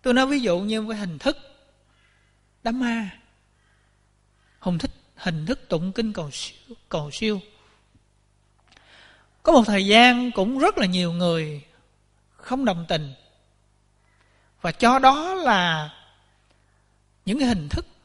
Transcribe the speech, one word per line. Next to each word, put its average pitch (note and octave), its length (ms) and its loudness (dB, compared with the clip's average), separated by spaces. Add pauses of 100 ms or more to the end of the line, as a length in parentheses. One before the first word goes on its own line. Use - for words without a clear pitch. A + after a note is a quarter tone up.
Tôi B3 120 0
nói C4 140 4
ví C#4+ 120 0
dụ F#3 200 0
như A3 220 -4
một G#3+ 80 -8
cái G#3+ 100 -8
hình E3+ 200 -8
thức D4 180 -2 (1300)
đám A#3 160 -4
ma, A#3 300 -4 (1500)
hình F3+ 180 -2
thức, - 140 -4 (240)
hình D#3+ 300 -6
thức - 240 -6
tụng F3+ 220 -2
kinh A3 220 -4
cầu D3+ 180 -8
siêu, - 440 -14 (140)
cầu D3 220 -6
siêu. G#3+ 300 -4 (2000)
Có E4 60 6
một A#3+ 120 8
thời G3 200 2
gian A#3+ 460 6
cũng A3+ 280 -2
rất F4+ 180 2
là B3 80 2
nhiều F3+ 280 -2
người D#3+ 520 -2 (720)
không C4 300 -6
đồng E3+ 220 -2
tình D3+ 260 -4 (1500)
và E3+ 100 -4
cho B3+ 280 4
đó D4 340 4
là F3 560 0 (1400)
những A3+ 140 -2
cái C4 80 2
hình E3 220 -2
thức - 160 -4 (200)